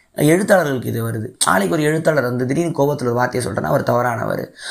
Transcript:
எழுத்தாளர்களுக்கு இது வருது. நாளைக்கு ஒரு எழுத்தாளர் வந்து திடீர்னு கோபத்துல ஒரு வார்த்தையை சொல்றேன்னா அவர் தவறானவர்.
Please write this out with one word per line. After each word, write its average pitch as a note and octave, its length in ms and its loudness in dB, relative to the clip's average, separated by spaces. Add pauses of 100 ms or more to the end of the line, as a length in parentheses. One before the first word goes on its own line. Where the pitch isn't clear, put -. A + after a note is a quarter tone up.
(160)
எழுத்தாளர்களுக்கு D3+ 760 2
இது A2+ 100 -4
வருது. A2+ 260 -6 (140)
நாளைக்கு F3+ 340 2
ஒரு D3+ 80 0
எழுத்தாளர் D#3 440 2
வந்து B2 180 -2
திடீர்னு D#3 320 -2
கோபத்துல C#3 320 0
ஒரு A#2 80 0
வார்த்தையை B2 240 -2
சொல்றேன்னா - 300 -2
அவர் - 160 0
தவறானவர். A#2+ 560 -2 (260)